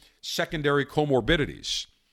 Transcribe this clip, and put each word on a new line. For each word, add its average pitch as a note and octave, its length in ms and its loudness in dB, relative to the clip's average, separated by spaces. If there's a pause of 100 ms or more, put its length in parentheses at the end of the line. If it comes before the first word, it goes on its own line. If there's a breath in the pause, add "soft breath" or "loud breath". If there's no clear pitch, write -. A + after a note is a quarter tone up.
(220 soft breath)
secondary C#3+ 640 0
comorbidities, C3 1000 0 (260 soft breath)